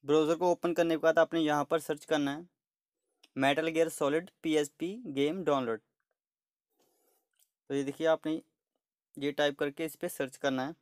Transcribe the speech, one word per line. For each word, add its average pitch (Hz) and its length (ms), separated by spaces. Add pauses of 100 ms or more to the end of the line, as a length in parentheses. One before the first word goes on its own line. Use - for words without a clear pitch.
browser 156 300
को 175 160
open 170 220
करने 165 220
के 147 80
बाद 160 160
आपने 165 220
यहाँ 147 240
पर 165 160
search 151 240
करना 147 260
है 160 160 (920)
Metal 143 320
Gear 160 220
Solid 156 400 (120)
पीएसपी 156 500 (160)
game 147 360
download। 131 360 (1900)
तो 139 40
ये 139 100
देखिए, 143 220
आपने 160 340 (760)
ये 143 160
type 147 260
करके 147 260
इस 156 120
पर 175 140
search 135 260
करना 135 300
है। 160 160